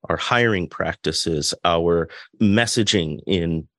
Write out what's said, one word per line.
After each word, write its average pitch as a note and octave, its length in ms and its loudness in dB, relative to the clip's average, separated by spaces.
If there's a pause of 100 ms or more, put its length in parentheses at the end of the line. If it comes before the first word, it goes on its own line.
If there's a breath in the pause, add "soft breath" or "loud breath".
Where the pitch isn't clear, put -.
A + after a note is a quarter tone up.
our E2 80 0
hiring A2 500 2
practices, D#2+ 840 -4 (100)
our E2+ 460 2 (320 loud breath)
messaging G#2 840 0
in E2+ 400 -2 (120)